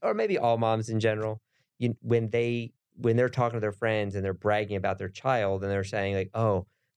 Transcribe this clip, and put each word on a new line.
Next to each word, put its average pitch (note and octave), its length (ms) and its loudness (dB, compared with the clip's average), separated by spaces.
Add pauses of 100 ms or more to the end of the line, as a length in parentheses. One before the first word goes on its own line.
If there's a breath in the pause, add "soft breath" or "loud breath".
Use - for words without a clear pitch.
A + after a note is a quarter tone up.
or A3 120 0
maybe G#3 240 0
all A#2 200 2
moms A2 320 0
in A2 100 0
general. A2 420 -2 (380)
You, A#2+ 220 0
when A#2 300 2
they A#2+ 420 -2 (240)
when A#2 200 2
they're B2 120 4
talking A#2+ 280 0
to A2 40 -4
their G#2+ 120 0
friends G#2 420 0
and G2 100 -2
they're F#2+ 80 0
bragging G#2 440 0
about F#2+ 220 -2
their F#2+ 100 -6
child G2 540 0
and G2 80 -2
they're G2 140 0
saying, G2 300 -2
like, F#2+ 200 -2
"Oh, G#2 320 0 (300)